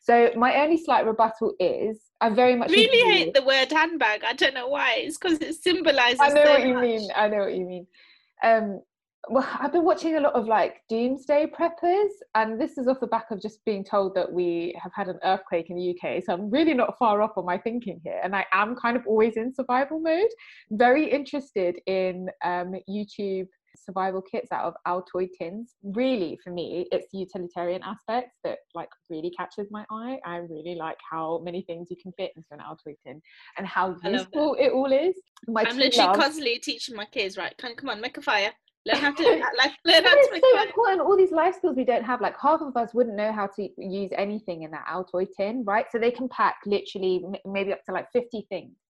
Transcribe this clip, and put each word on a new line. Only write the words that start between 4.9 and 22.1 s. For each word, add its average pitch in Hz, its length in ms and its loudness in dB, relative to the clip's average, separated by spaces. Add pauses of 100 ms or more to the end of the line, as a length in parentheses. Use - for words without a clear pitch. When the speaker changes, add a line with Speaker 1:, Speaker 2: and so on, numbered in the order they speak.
Speaker 2:
It's 302 220 -6
'cause 330 240 0
it 320 160 -6
symbolizes 277 640 2
Speaker 1:
I 285 100 8
know 294 140 6
Speaker 2:
so 294 80 8
Speaker 1:
what 262 140 6
you 254 80 2
Speaker 2:
much. 247 80 0
Speaker 1:
mean. 226 320 -2
I 214 140 2
know 214 100 0
what 196 160 -2
you 185 100 -4
mean. 180 220 -12 (560)
Um, 214 400 2 (460)
well, 233 200 0 (120)
I've 285 120 -2
been 349 120 4
watching 320 320 2
a 302 40 2
lot 285 140 2
of, 226 120 0
like, 214 420 0
doomsday 269 580 0
preppers, 349 640 0 (240)
and 220 260 0
this - 180 -4
is 247 100 -2
off 262 120 0
the 233 80 -4
back 226 220 -2
of 196 100 -8
just - 240 -12
being 202 200 -4
told 196 300 0
that 180 180 -2
we 170 480 -2
have 180 140 -12
had 196 140 -6
an 180 160 -8
earthquake 190 460 -2
in 175 60 -8
the 180 60 -6
U 175 180 -2
K, 147 200 -4
so 190 120 -6
I'm 196 180 -6
really 311 240 2
not 226 240 0
far 208 240 2
off 214 140 -2
on 180 80 -4
my 180 140 -2
thinking 220 460 -8
here, 95 180 -8
and 185 120 -6
I 190 180 -2
am 214 240 0
kind 240 200 -2
of 240 100 -4
always 220 300 2
in 233 160 -6
survival 269 480 -2
mode. 330 300 0 (400)
Very 247 380 4
interested 247 800 -2
in, 185 440 -2 (140)